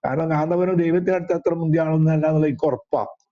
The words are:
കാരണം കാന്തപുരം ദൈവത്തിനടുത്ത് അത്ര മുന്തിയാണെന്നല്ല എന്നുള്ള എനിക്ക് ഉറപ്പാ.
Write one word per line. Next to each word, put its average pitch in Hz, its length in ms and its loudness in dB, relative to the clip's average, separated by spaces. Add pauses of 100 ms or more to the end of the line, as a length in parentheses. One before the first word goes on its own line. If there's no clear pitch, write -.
കാരണം 156 260 -2
കാന്തപുരം 175 440 0
ദൈവത്തിനടുത്ത് 175 580 0
അത്ര 170 200 0
മുന്തിയാണെന്നല്ല 160 720 2
എന്നുള്ള 156 200 2
എനിക്ക് 143 180 -2
ഉറപ്പാ. 127 400 -2 (260)